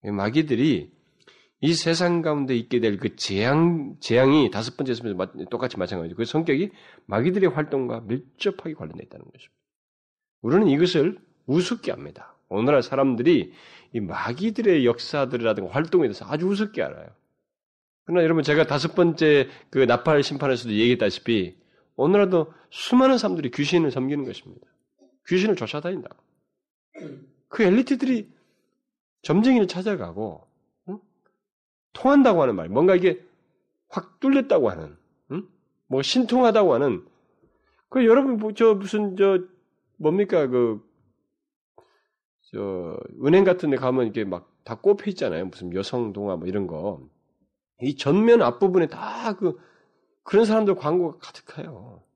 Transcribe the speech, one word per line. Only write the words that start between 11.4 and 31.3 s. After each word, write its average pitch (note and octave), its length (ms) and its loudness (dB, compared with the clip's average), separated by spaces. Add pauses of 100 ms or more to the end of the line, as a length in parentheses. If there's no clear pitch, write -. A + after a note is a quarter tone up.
우습게 F3+ 440 -2
합니다. F2+ 440 -14 (140)
오늘날 B2 340 2
사람들이 C3 680 0 (400)
이 A#2 80 -4
마귀들의 D3+ 880 -2
역사들이라든가 A#2 840 -2
활동에 E3 340 0
대해서 G#2 240 -4
아주 D#3 180 -4
우습게 G3+ 360 -4
알아요. D#2 260 -10 (960)
그러나 E3+ 180 2
여러분, D#3+ 200 2
제가 D3 240 2
다섯 D3 280 -4
번째 D3+ 540 4 (220)
그 C#3 80 -2
나팔 C3+ 440 4
심판에서도 C3 520 -4
얘기했다시피 A2 880 0 (320)
오늘날도 F3+ 560 2 (180)
수많은 C4 480 2
사람들이 E3+ 320 -4
귀신을 D3 400 0
섬기는 C3+ 340 -4
것입니다. - 420 -16 (600)
귀신을 F#3 280 2
쫓아다닌다. D3 540 -8 (1400)
그 - 140 -2
엘리트들이 A#3+ 680 0 (960)
점쟁이를 G#3+ 460 2
찾아가고 G#2+ 760 -8 (1500)